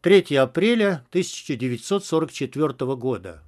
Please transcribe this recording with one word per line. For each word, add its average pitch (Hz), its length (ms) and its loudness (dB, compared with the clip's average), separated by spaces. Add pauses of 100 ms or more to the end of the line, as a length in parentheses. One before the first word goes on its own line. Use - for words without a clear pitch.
Третье 175 420 4
апреля 190 680 0
тысяча - 440 -4
девятьсот 127 500 -4
сорок 160 280 -2
четвёртого 135 640 -4
года. 92 520 -6